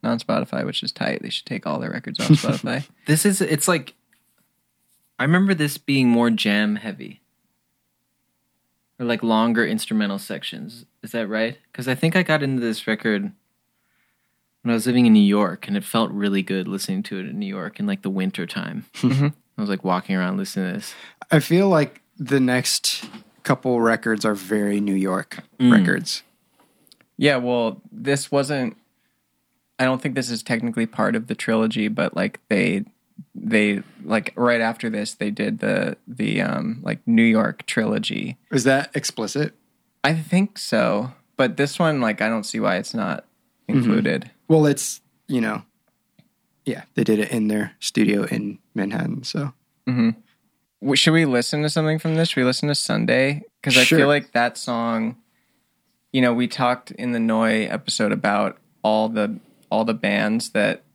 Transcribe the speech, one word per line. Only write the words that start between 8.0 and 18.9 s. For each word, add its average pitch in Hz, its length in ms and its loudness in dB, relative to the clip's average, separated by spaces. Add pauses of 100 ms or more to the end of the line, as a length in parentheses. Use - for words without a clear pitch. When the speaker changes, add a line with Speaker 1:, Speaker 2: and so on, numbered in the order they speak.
Speaker 2:
Or, 123 80 -8
like, 117 160 -2
longer 113 420 4
instrumental 104 540 -2
sections. - 680 -12 (200)
Is 104 80 -14
that 113 160 -4
right? 110 280 -2 (160)
'Cause 123 140 -8
I 127 80 0
think 165 220 0
I 180 80 4
got 156 180 2
into 135 180 0
this 113 280 -4
record 104 420 0 (1300)
when 117 80 -4
I 117 40 2
was 110 140 -2
living 123 180 4
in 113 60 8
New 107 100 10
York, 101 460 2
and 101 80 -2
it 98 80 -4
felt - 260 -2
really 98 320 -2
good 95 240 -4
listening 95 380 -4
to 98 160 -8
it 95 60 -10
in 104 120 -10
New 104 80 -6
York 98 320 -10
in, 104 80 -4
like, 98 160 -4
the 98 80 -4
winter 95 360 -2
time. 87 480 -8